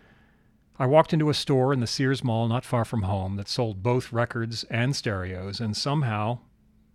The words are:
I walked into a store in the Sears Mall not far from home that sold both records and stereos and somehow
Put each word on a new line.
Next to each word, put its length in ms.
I 80
walked 260
into 160
a 60
store 400
in 60
the 60
Sears 380
Mall 240
not 160
far 220
from 160
home 340
that 120
sold 340
both 280
records 600
and 260
stereos 640
and 160
somehow 600